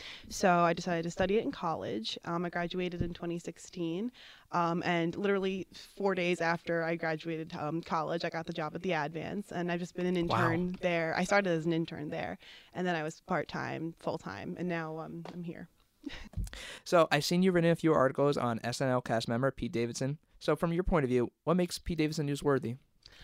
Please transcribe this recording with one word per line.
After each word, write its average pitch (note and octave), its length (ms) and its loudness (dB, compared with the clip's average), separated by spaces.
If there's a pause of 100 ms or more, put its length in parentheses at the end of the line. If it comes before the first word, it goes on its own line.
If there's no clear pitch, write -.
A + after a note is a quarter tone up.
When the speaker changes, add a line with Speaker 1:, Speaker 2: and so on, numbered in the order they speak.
(280)
Speaker 1:
So F3 320 4
I E3+ 120 6
decided F3 300 0
to E3+ 80 -2
study F#3+ 280 2
it - 60 2
in C#4+ 60 0
college. F3 720 -4
Um, E3+ 200 -2
I E3+ 60 -4
graduated F3 500 -2
in F3 140 -2
twenty E3+ 240 -4
sixteen, F3 760 -6 (400)
um, E3+ 320 2
and E3+ 320 2
literally G3 500 0 (300)
four G3 180 2
days F3+ 280 2
after E3+ 420 0
I E3+ 100 0
graduated, E3 640 -4
um, D3+ 220 -2
college, E3 440 -2
I E3+ 40 -2
got E3 180 -6
the F3 60 -6
job D#3 220 -6
at F3 80 -8
the F#3 100 0
Advance, D#3+ 580 -4
and E3+ 220 -2
I've F3 80 -2
just F3 160 -8
been F3+ 80 -2
an F3 220 2
Speaker 2:
Wow. D#3 100 2
Speaker 1:
intern E3+ 460 2
there. E3 340 0
I F3+ 80 2
started G3+ 260 4
as D#3+ 140 2
an E3+ 80 2
intern E3 380 -2
there, E3+ 280 -6 (360)
and F3+ 120 -2
then F3 80 0
I D#3+ 80 -2
was D#3 200 -8
part-time, D3 760 -4
full-time, D3+ 600 -6
and F3+ 100 -4
now, D#3+ 300 -4
um, D#3+ 340 -10
I'm F3 100 -10
here. E3+ 260 -10 (380)
<laughs> C#4+ 40 -8 (760)
Speaker 2:
So E3 260 6
I've D3+ 140 2
seen F3+ 180 2
you've F#3 120 4
written E3+ 160 6
a E3+ 60 4
few D#3+ 160 4
articles C#3 440 4
on A#2 260 0
S A#2+ 180 -4
N C3+ 80 2
L B2+ 120 2
cast A#2 280 -2
member B2 220 2
Pete A#2+ 220 -4
Davidson. A#2+ 460 -2 (200)
So D#3 160 2
from E3+ 180 0
your F3 120 2
point E3 200 4
of B2 40 0
view, B2 240 4 (120)
what D#3+ 120 4
makes F3+ 220 0
Pete E3 200 -4
Davidson D3+ 300 0
newsworthy? C#3 480 2 (480)